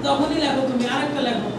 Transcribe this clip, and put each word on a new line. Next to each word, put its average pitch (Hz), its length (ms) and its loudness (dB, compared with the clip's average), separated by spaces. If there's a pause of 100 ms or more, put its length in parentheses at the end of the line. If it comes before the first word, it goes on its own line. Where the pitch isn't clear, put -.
যখনই 277 320 2
লেখো 269 260 0 (100)
তুমি, 240 160 0
আরেকটা 277 340 -2
লেখো 208 380 -2